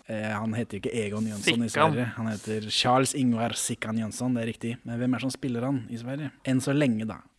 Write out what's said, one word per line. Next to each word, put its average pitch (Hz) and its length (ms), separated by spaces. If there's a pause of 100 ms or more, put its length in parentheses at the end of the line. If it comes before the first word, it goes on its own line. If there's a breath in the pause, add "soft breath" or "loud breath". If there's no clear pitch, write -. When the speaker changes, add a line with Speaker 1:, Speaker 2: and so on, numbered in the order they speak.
Speaker 1:
Eh, 107 240
han 110 240
heter 107 220
jo - 80
ikke - 80 (100)
Egon 107 240
Jönsson 110 320
i 113 80
Speaker 2:
Sickan. 151 240
Speaker 1:
Sverige. 120 240
Han 113 160
heter 107 360
Charles 127 440
Ingvar 117 400
Sickan 113 480
Jönsson, 123 320
det 113 140
er 113 80
riktig. 117 260
Men 120 160
hvem 127 160
er 117 80
det 131 80
som 123 80
spiller 123 320
han 131 160
i 117 160
Sverige? 135 400
Enn 131 220
så 139 100
lenge, 120 320
da. 104 160 (180)